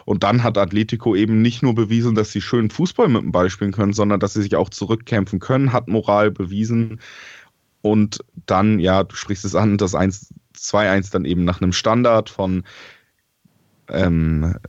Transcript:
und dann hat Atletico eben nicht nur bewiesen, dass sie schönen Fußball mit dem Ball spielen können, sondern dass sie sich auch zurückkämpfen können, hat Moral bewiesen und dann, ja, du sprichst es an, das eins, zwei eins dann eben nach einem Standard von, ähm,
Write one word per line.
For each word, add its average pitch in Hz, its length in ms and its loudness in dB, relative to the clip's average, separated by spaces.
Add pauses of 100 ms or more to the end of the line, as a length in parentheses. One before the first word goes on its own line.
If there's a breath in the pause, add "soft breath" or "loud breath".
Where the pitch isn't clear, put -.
und 104 180 -2
dann 117 200 2
hat 110 160 0
Atletico 104 560 0
eben 110 260 2
nicht 120 220 0
nur 123 120 2
bewiesen, 117 400 0
dass 107 180 -2
sie 104 100 -4
schönen 113 260 0
Fußball 185 400 0
mit 117 140 2
dem 85 100 -6
Ball 90 160 2
spielen 101 240 -4
können, 101 220 0
sondern 104 260 2
dass 101 140 -2
sie 107 80 -2
sich 98 140 -2
auch 87 120 0
zurückkämpfen 101 720 -4
können, 131 340 0
hat 123 160 -2
Moral 104 420 2
bewiesen 110 680 -4 (800 loud breath)
und 107 420 0 (220)
dann, 104 360 2
ja, 92 220 4
du - 140 -6
sprichst 101 300 -8
es 98 80 -4
an, 101 240 2
das 98 160 0
eins, 92 400 -2 (180)
zwei 101 380 0
eins 98 180 0
dann 92 160 -2
eben 87 200 0
nach 87 180 -2
einem 90 100 2
Standard 113 560 2
von, 92 360 -4 (1200 loud breath)
ähm, 80 680 0 (120)